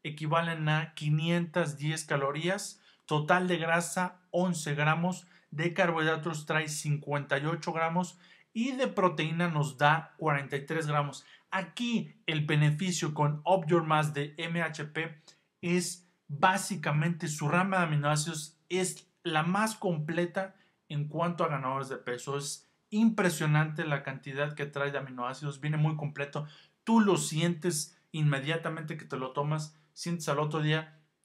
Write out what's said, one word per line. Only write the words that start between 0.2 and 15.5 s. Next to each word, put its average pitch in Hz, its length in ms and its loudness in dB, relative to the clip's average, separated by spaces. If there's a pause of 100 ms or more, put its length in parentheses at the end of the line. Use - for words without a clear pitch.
a 156 240 0
quinientas 160 840 0
diez 151 280 -4
calorías, 151 760 -2 (240)
total 175 420 4
de 175 100 2
grasa 170 720 0
once 170 460 0
gramos, 160 500 0 (240)
de 160 240 -2
carbohidratos 160 720 2
trae 156 220 0
cincuenta 143 720 -2
y 143 80 -2
ocho 165 260 -2
gramos 165 460 0 (340)
y 247 200 -2
de 254 140 0
proteína 165 600 2
nos 151 320 -2
da 151 380 4
cuarenta 139 400 0
y 131 100 -10
tres 160 180 -2
gramos. 147 400 -2 (240)
Aquí 190 800 -4
el 156 180 0
beneficio 151 720 2
con 147 300 2
Up 180 200 4
Your 170 180 4
Mass 151 300 2
de 147 240 -6
M 165 240 -4
H 156 240 -4
P 160 380 -6 (380)